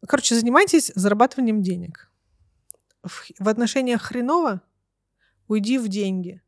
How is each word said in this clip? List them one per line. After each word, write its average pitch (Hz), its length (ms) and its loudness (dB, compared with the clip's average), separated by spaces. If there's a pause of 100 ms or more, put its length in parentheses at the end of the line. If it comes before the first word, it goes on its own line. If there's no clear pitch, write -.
короче, - 280 0
занимайтесь 277 600 4
зарабатыванием 214 680 2
денег. 175 480 -8 (920)
В, - 340 -16
в 190 100 -2
отношениях 240 540 0
хреново, 247 600 0 (880)
уйди 220 300 0
в 226 100 -2
деньги. 190 600 -4